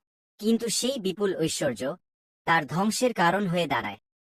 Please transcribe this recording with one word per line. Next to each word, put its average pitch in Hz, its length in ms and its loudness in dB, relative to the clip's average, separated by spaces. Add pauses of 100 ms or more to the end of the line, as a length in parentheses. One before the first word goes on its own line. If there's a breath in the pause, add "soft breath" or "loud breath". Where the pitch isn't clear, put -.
(380)
কিন্তু 226 300 2
সেই 254 300 -2
বিপুল 185 380 -2
ঐশ্বর্য 147 600 -2 (480)
তার 160 220 2
ধ্বংসের 208 480 0
কারণ 185 320 2
হয়ে 170 200 0
দাঁড়ায়। - 320 -4 (260)